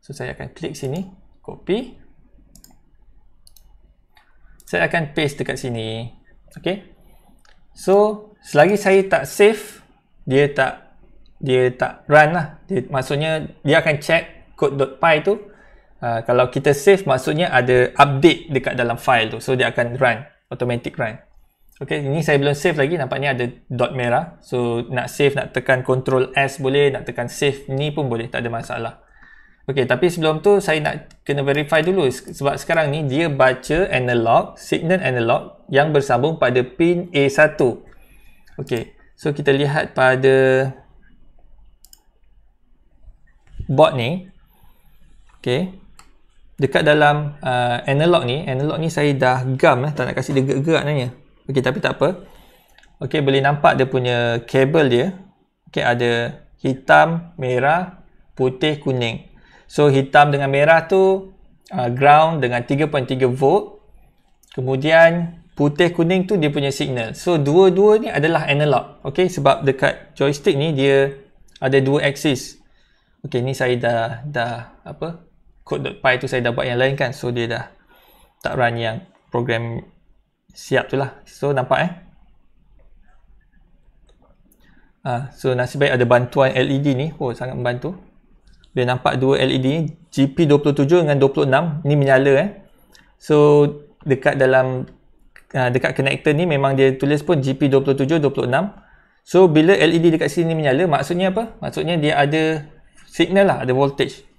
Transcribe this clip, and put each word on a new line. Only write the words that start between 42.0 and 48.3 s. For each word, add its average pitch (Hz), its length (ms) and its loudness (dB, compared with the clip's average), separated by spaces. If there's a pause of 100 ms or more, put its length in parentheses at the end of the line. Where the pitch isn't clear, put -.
board 147 320 4
ni. 143 320 -6 (1120)
Okey. 170 320 -4 (880)
Dekat 156 240 0
dalam, 147 560 2
uh, 123 480 -2
analog 147 400 2
ni, 143 160 -6